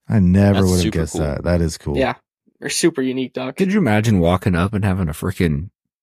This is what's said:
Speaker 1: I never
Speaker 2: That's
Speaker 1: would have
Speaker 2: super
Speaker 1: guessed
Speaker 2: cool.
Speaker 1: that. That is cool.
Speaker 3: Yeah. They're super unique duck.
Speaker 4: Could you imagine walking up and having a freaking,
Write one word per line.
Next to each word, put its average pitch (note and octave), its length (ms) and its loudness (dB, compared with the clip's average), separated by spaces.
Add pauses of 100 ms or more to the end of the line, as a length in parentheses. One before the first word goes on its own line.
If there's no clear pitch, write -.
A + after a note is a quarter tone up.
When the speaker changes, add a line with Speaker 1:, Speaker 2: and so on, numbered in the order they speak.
Speaker 1:
I A#2 120 0
never G2 400 4
Speaker 2:
That's G2 60 4
Speaker 1:
would F#2 100 2
have F2+ 60 2
Speaker 2:
super G#2+ 160 -2
Speaker 1:
guessed D#2+ 160 -4
Speaker 2:
cool. E2+ 80 -2
Speaker 1:
that. C#2+ 220 -6
That E2+ 160 0
is E2 180 -2
cool. D2 180 -6
Speaker 3:
Yeah. - 180 -2 (460)
They're C#3+ 100 -8
super D#3+ 320 0
unique B2+ 300 -4
duck. B2+ 240 -8
Speaker 4:
Could F#3+ 160 0
you G#3+ 80 0
imagine G#2+ 400 2
walking F2+ 340 2
up F#2 180 0
and G#2 120 -2
having F#2 240 -2
a D2 40 -6
freaking, F2 580 -4 (320)